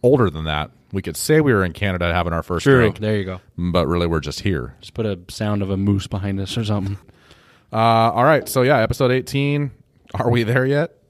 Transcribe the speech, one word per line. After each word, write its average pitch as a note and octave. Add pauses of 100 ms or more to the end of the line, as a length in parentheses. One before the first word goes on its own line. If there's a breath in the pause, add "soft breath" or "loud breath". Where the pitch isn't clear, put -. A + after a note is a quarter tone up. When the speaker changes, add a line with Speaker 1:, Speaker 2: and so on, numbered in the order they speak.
Speaker 1:
older B2
than D#2
that, D2+ (200)
we G2
could E2+
say D#3
we C#3+
were G2
in F2
Canada F2
having F2
our E2
first E2+
Speaker 2:
True. C3+
Speaker 1:
drink. G#2
Speaker 2:
There G#2+
you G2+
go. F#2 (180)
Speaker 1:
But F2
really, F2
we're E2
just C#2+
here. C2+
Speaker 2:
Just -
put A2+
a G2+ (120)
sound G#2
of F#2+
a G2
moose G2
behind G2
us F#2+
or A#2
something. G2+ (760 soft breath)
Speaker 1:
Uh, A2 (340)
all A#2+
right. D3
So, B2+
yeah, C3+
episode A#2+
eighteen. C#3 (420)
Are G#2+
we A#2
there B2
yet? C#3+ (120)